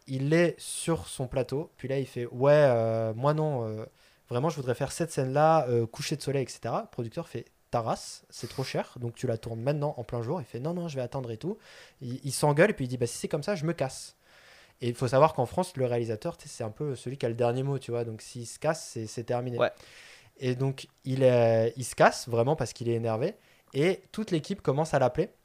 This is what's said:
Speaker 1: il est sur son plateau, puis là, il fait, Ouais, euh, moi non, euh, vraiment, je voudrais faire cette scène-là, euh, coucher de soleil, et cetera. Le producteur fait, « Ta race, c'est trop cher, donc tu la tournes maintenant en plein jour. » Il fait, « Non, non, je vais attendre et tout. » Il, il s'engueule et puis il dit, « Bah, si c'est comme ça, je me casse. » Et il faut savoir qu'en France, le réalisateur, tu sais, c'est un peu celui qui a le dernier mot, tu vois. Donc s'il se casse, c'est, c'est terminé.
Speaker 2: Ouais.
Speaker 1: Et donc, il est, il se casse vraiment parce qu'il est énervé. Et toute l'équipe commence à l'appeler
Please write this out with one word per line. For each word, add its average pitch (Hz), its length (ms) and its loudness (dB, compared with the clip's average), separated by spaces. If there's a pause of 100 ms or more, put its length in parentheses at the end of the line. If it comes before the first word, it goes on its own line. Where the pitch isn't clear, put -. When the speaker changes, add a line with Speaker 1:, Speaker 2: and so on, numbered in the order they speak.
Speaker 1:
il 135 280 -2
est 170 240 4
sur - 500 -4
son - 180 -6
plateau, 131 520 -2
puis 127 100 -10
là, 135 100 0
il 135 80 -2
fait, 120 200 -6
Ouais, 127 260 4
euh, 113 640 6
moi 135 200 2
non, 151 320 0
euh, 110 180 -6 (440)
vraiment, 127 200 0
je 151 80 -2
voudrais 127 180 -2
faire 135 180 -4
cette 165 200 -4
scène-là, 147 560 4
euh, 117 180 4
coucher - 300 -6
de - 60 -10
soleil, 135 220 0
et - 40 -8
cetera. 147 340 -4
Le 220 80 -14
producteur 127 380 -8
fait, « - 180 -10 (240)
Ta 120 100 0
race, - 500 -6
c'est - 180 -12
trop - 160 -6
cher, - 360 -4
donc 117 140 -6
tu - 120 -6
la 117 120 -2
tournes 113 220 -8
maintenant 147 360 0
en 120 80 -8
plein 120 180 -4
jour. » 147 200 -2
Il - 20 -8
fait, « 120 160 -10
Non, 160 140 -4
non, 170 140 -6
je 143 80 -8
vais 131 60 -2
attendre 120 280 -6
et 110 60 -6
tout. » 196 220 -6 (420)
Il, 127 240 -8
il 131 80 -4
s'engueule 151 380 6
et - 40 -2
puis 131 120 -4
il - 20 -6
dit, « 127 100 -4
Bah, 123 80 0
si - 120 -6
c'est 196 100 -6
comme 147 140 -2
ça, 202 120 -2
je 151 100 -6
me 165 80 0
casse. » - 440 -6 (640)
Et 123 80 -2
il 120 60 -2
faut 127 140 -2
savoir 135 240 6
qu'en 123 140 0
France, - 300 -4
le 127 100 0
réalisateur, 120 500 -2
tu - 120 -20
sais, - 100 -16
c'est 117 60 -6
un 107 60 -6
peu 143 260 -6
celui 127 220 -10
qui - 60 -6
a 120 40 0
le 117 60 -2
dernier 120 280 0
mot, 139 160 -2
tu - 140 -8
vois. 120 120 -2
Donc 110 160 -10
s'il 120 260 -12
se - 120 -14
casse, 156 340 -2
c'est, 113 140 -6
c'est 113 180 -8
terminé. 120 340 -4
Speaker 2:
Ouais. 120 140 4 (640)
Speaker 1:
Et 127 160 0
donc, 135 320 -2 (180)
il 131 180 0
est, 117 540 6
il 127 80 -8
se - 100 -8
casse - 340 4
vraiment 120 280 2
parce 127 160 -4
qu'il 117 160 -6
est 117 60 2
énervé. 117 420 -2 (380)
Et 170 280 2 (100)
toute 214 180 -6
l'équipe 175 300 -2
commence 156 320 0
à 143 60 4
l'appeler 131 320 2 (140)